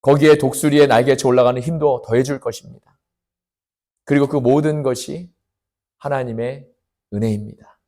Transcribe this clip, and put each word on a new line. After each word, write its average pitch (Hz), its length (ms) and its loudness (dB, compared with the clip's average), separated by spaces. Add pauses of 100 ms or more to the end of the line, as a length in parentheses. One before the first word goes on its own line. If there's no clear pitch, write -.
거기에 147 360 4
독수리의 147 500 2
날개쳐 131 420 2
올라가는 123 320 2
힘도 147 400 -2
더해줄 127 400 -2
것입니다. - 580 -14 (1040)
그리고 143 240 2
그 143 80 -4
모든 147 480 0
것이 143 500 -8 (640)
하나님의 127 720 -8 (440)
은혜입니다. 107 760 -8